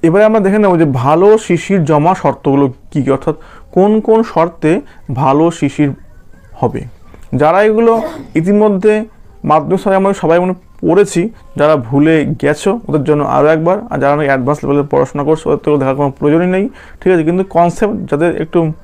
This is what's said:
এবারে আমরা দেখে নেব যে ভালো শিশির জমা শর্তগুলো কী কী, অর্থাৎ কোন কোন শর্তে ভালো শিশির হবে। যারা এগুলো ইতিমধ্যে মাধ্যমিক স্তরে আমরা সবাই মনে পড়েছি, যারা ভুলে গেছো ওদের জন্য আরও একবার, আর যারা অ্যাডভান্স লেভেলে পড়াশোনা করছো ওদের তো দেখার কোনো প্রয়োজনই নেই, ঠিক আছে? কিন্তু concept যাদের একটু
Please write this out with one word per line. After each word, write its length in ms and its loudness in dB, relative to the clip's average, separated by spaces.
এবারে 220 4
আমরা 180 2
দেখে 120 0
নেব 140 2
যে 40 2
ভালো 420 4
শিশির 380 -2
জমা 280 2
শর্তগুলো 420 0
কী 120 -4
কী, 140 -2
অর্থাৎ 200 -4
কোন 140 4
কোন 180 2
শর্তে 480 0
ভালো 280 2
শিশির 400 -2
হবে। 200 -2
যারা 180 2
এগুলো 240 2
ইতিমধ্যে 540 2
মাধ্যমিক 300 0
স্তরে 200 0
আমরা 120 0
সবাই 220 2
মনে 100 -4
পড়েছি, 380 2
যারা 200 2
ভুলে 380 0
গেছো 280 -2
ওদের 200 -2
জন্য 140 2
আরও 100 2
একবার, 300 0
আর 120 -4
যারা 120 2
অ্যাডভান্স 320 -2
লেভেলে 300 0
পড়াশোনা 360 -2
করছো 200 0
ওদের 160 0
তো 160 0
দেখার 200 -2
কোনো 180 0
প্রয়োজনই 380 0
নেই, 80 -2
ঠিক 140 0
আছে? 140 0
কিন্তু 160 0
concept 500 0
যাদের 200 0
একটু 160 -2